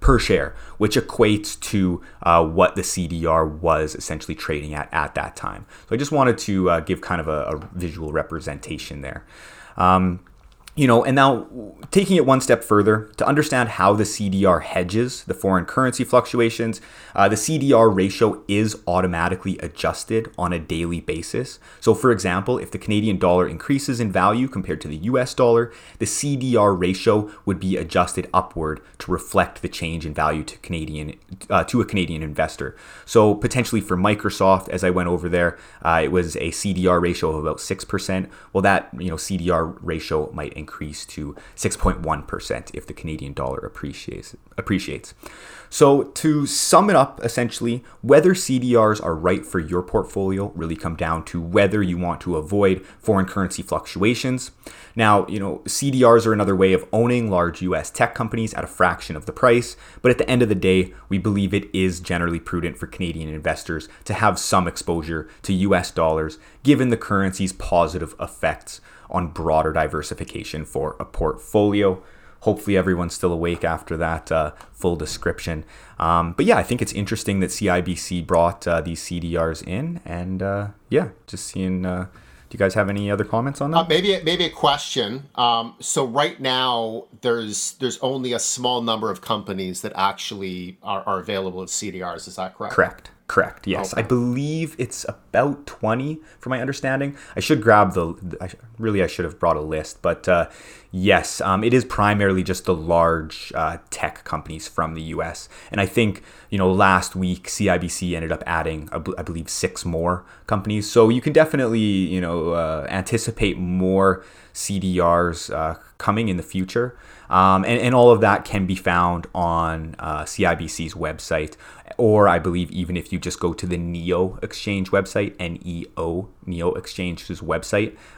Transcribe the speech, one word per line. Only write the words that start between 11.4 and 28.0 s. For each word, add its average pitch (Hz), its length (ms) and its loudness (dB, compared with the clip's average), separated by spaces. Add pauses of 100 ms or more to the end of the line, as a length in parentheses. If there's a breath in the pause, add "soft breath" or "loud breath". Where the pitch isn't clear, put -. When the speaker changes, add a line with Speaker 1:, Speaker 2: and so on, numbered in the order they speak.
Speaker 1:
taking 190 280 4
it 147 80 6
one 131 160 6
step 120 200 4
further, 107 540 4
to - 100 -2
understand 135 440 2
how 98 240 4
the 107 100 2
C 101 240 -4
D 95 160 2
R 90 160 6
hedges 104 640 -2
the - 100 -4
foreign 95 300 2
currency 127 400 0
fluctuations, 117 800 2 (340 loud breath)
uh, 98 140 6
the 104 80 2
C 156 200 -2
D 139 140 2
R 113 180 8
ratio 98 600 2
is 107 360 0
automatically 90 760 0
adjusted 87 800 -4
on 87 140 -2
a 87 80 -2
daily 82 400 -4
basis. - 600 -6 (200 loud breath)
So 113 160 4
for 127 160 4
example, 98 460 0
if - 140 -10
the 101 60 -6
Canadian 107 400 0
dollar 90 300 4
increases 135 540 -2
in 107 100 -2
value 104 380 2
compared 90 320 -6
to 80 80 -10
the 76 80 -6
U 117 200 -2
S 127 160 -2
dollar, 117 380 4 (280 loud breath)
the 110 60 -2
C 143 300 -2
D 127 220 0
R 101 180 6
ratio 95 560 2 (140 loud breath)
would 98 160 0
be 95 160 -2
adjusted 87 560 -2